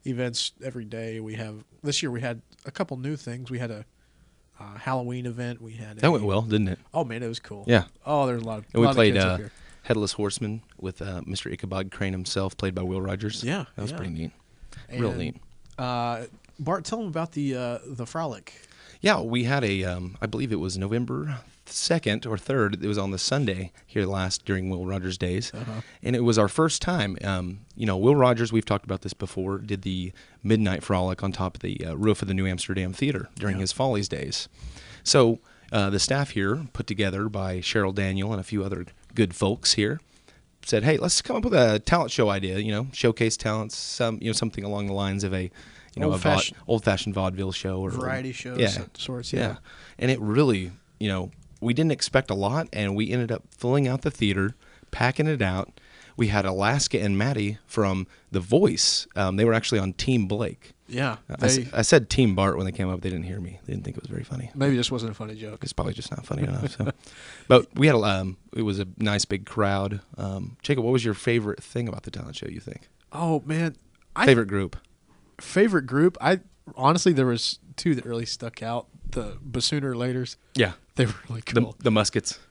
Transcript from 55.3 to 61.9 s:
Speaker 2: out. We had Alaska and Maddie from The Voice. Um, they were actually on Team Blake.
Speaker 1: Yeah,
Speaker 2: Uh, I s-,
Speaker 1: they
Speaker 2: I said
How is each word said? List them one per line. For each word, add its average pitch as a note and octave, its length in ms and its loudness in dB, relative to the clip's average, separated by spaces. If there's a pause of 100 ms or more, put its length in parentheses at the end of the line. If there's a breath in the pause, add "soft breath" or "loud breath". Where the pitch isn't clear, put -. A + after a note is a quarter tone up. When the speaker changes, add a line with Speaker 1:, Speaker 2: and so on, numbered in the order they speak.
Speaker 2:
out. F#2 380 -2 (380 loud breath)
We A#2 100 4
had G2+ 180 2
Alaska G2+ 560 2
and G2+ 160 2
Maddie G#2+ 480 0
from F#2+ 420 0 (240 soft breath)
The G2 80 0
Voice. - 760 4
Um, F#2+ 220 0
they G#2+ 80 4
were A#2 80 6
actually A2+ 260 2
on F#2+ 140 -2
Team A#2+ 340 2
Blake. G#2 460 -4 (140)
Speaker 1:
Yeah, B2 300 -4 (120)
Speaker 2:
Uh, - 120 -6
I - 40 2
s-, C3 120 4
Speaker 1:
they B2 160 -2
Speaker 2:
I A2+ 80 0
said A#2+ 280 6